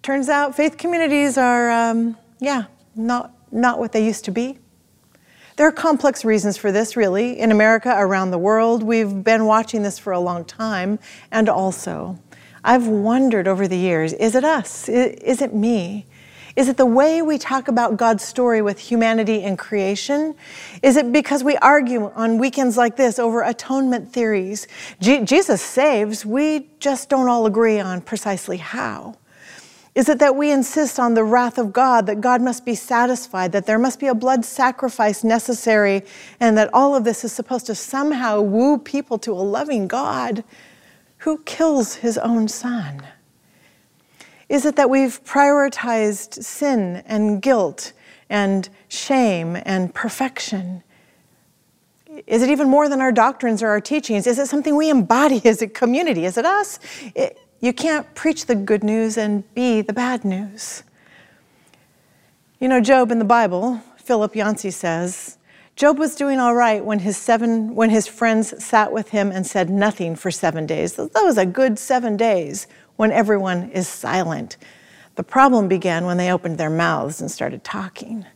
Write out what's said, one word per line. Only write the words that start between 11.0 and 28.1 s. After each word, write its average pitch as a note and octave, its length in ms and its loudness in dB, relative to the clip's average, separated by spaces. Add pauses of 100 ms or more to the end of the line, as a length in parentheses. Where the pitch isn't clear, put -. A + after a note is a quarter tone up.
And A3 160 2
also, F#3 720 -4 (460)
I've A#3+ 200 4
wondered A3 600 2
over F#3+ 180 0
the F3+ 120 -2
years, E3 340 0
is A3 240 0
it B3+ 80 4
us? D4 460 -2
I-, B3 320 0
is B3+ 200 0
it C4 120 -2
me? G#3 520 -2 (520)
Is C4 100 4
it C4+ 80 0
the B3+ 100 4
way D4 360 4
we D4+ 160 0
talk C4 320 -4
about A#3 260 0
God's A3+ 300 0
story A#3+ 360 0
with G3+ 180 -2
humanity A3+ 640 0
and F#3+ 140 -4
creation? A#3+ 760 -4 (460)
Is C4 160 6
it A#3+ 160 2
because C#4 320 0
we D4 120 2
argue B3 560 4
on A3+ 260 0
weekends B3+ 360 0
like A#3+ 220 2
this B3 220 2
over A#3 220 0
atonement B3+ 680 -2
theories? G#3 560 -2 (320)
Je-, A#3 240 4
Jesus C4 380 4
saves, A3 640 0
we D4 420 -2 (120)
just C4+ 280 -4
don't C4 220 2
all A#3 160 2
agree G#3+ 340 2
on F#3 220 -6
precisely F#3+ 560 -6